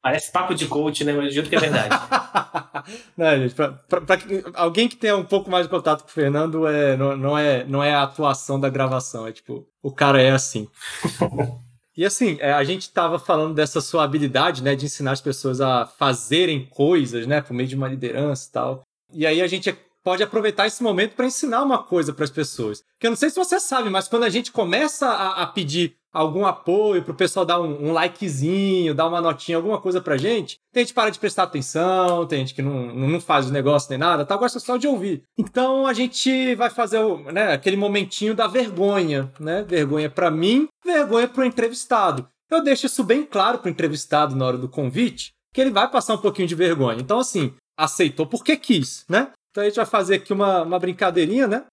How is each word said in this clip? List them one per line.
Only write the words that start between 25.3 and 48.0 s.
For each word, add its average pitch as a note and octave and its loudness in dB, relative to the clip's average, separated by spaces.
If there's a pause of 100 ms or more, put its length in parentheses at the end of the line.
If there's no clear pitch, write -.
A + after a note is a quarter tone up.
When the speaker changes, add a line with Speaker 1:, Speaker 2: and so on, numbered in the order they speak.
Speaker 2:
a E3 -2
pedir E3+ -2 (180)
algum D#3+ 0
apoio F#3+ 2
pro F3 -10
pessoal F#3 0
dar F3 0
um, D3 -4
um E3 0
likezinho, F3 0
dar D#3+ 0
uma E3+ -2
notinha, E3 -2
alguma G3+ 0
coisa F#3 0
pra D#3 0
gente, F#3+ -2 (160)
tem B3 2
gente A#3 -2
que - -18
para G#3+ 2
de F3 -12
prestar G3+ -2
atenção, F3 0
tem D3+ -2
gente C3+ -4
que C#3 -6
não, B2+ -4
não, C3+ 0
não E3+ 0
faz C#3 0
o - -2
negócio C#3+ 2
nem C3 -6
nada, D#3 2
tá? G3 -2
Gosta A#3+ -2
só B3 -4
de B3+ -2
ouvir. G3 -2 (120)
Então C4 0
a C4 0
gente B3+ 0
vai A3+ 0
fazer A3+ -2
o, D#3+ -2
né, G3 2
aquele F#3+ 0
momentinho G3+ -2
da G#3+ 2
vergonha, F#3 0 (100)
né? E3+ -2
Vergonha D3+ 0
pra E3+ 2
mim, G#3 2 (160)
vergonha B3 2
pro B3+ 0
entrevistado. A3+ 0 (200)
Eu D#4+ 2
deixo C4+ 2
isso B3+ -2
bem A#3+ 2
claro G#3+ 0
pro F#3 -4
entrevistado D3 0
na C3 0
hora B2+ 0
do C3 -8
convite, D3 -4 (200)
que - -2
ele C4 4
vai G3+ 2
passar A3+ 0
um G3+ -4
pouquinho G3+ 0
de E3 -4
vergonha. D3 2
Então, D#3+ 0
assim, F#3+ -2 (240)
aceitou D#3 0